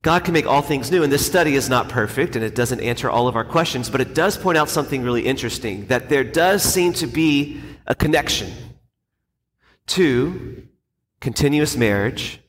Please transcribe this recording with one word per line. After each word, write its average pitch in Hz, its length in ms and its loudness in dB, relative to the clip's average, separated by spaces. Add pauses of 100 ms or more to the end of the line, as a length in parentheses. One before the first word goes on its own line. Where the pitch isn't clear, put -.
God 170 240 2
can 170 80 0
make 160 140 2
all 143 160 4
things 135 300 -2
new, 180 100 4
and 143 100 2
this 139 140 2
study 156 300 2
is 117 120 0
not 123 200 0
perfect, 127 480 -2
and 110 80 -2
it - 100 -4
doesn't 120 260 0
answer 123 300 -2
all 120 160 2
of 123 80 0
our 113 100 -2
questions, 139 460 -2
but 135 100 -2
it 131 140 -2
does 185 240 0
point 175 180 0
out 151 120 2
something 139 340 -2
really 120 240 0
interesting, 110 640 -4
that 123 200 0
there 139 140 2
does 170 400 2
seem 175 320 2
to 175 140 -4
be 143 520 0 (280)
a 131 80 0
connection 147 560 0 (1400)
to 151 800 0 (520)
continuous 143 560 0
marriage 107 720 0